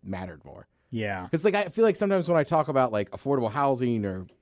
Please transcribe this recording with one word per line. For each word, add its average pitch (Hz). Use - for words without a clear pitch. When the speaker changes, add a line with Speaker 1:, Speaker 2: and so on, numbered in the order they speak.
Speaker 1:
mattered 92
more. -
Speaker 2:
Yeah. 101
Speaker 1:
'Cause, 165
like, 202
I 202
feel 226
like 214
sometimes 196
when 170
I 147
talk 156
about, 131
like, 104
affordable 123
housing 123
or 92